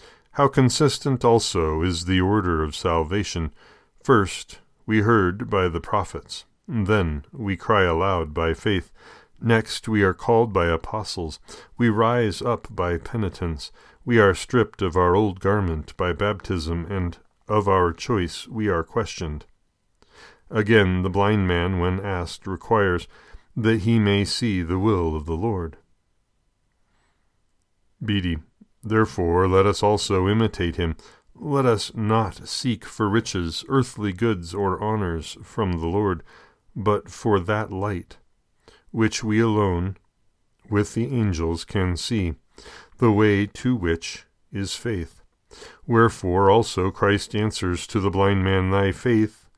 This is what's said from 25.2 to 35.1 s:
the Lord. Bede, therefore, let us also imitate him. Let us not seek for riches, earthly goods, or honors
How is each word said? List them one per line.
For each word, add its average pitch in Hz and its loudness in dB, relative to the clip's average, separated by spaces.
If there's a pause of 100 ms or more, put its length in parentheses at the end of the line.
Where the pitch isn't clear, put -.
the 82 -4
Lord. 90 -6 (2250)
Bede, 90 -2 (420)
therefore, 95 2
let 95 6
us 101 0
also 98 2
imitate 104 0
him. 82 -2 (380)
Let 139 -2
us 113 0
not 110 -2
seek - -4
for - -2
riches, 95 -2
earthly 123 -2
goods, 87 -4
or 98 -2
honors 98 -4